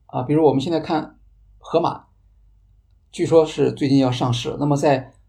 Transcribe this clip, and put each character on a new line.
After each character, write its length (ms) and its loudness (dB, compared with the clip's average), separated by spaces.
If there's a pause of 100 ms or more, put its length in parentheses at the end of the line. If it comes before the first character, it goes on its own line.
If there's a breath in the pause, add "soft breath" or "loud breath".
啊， 160 -6
比 120 -4
如 120 2
我 60 6
们 100 0
现 100 -6
在 80 -2
看 400 -6 (380)
盒 240 -4
马， 240 -6 (1040)
据 140 -4
说 180 6
是 280 -2
最 180 -4
近 80 4
要 140 2
上 200 -2
市 180 -4
了。 100 -8
那 80 -2
么 100 2
在 360 0 (160)